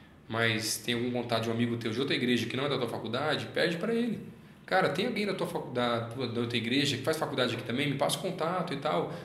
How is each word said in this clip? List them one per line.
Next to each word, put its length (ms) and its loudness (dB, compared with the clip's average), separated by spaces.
mas 500 0
tem 180 -2
algum 160 -2
contato 320 0
de 60 0
um 20 0
amigo 260 2
teu 140 -2
de 80 -2
outra 160 2
igreja 320 2
que 100 -4
não 80 0
é 40 0
da 100 2
tua 100 0
faculdade, 640 -2
pede 240 2
pra 160 0
ele. 260 0
"Cara, 240 4
tem 160 0
alguém 200 0
da 80 0
tua 120 -2
facu-, 280 -6
da 320 2
tua, 220 -4
da 140 -2
outra 160 0
igreja 400 2
que 60 -6
faz 140 2
faculdade 360 0
aqui 100 -4
também? 280 0
Me 60 0
passa 200 2
o 40 -6
contato 520 -2
e 40 -2
tal." 360 0